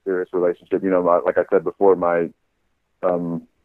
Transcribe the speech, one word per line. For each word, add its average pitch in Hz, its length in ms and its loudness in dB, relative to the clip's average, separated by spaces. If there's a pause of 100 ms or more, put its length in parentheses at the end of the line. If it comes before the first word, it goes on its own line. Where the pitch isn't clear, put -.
serious 90 300 -4
relationship. 87 500 -2
You 95 60 -2
know, 90 140 2
my, 87 160 2
like 85 180 -2
I 90 140 2
said 92 120 2
before, 95 320 2
my, 85 340 -2 (760)
um, 87 400 -4 (220)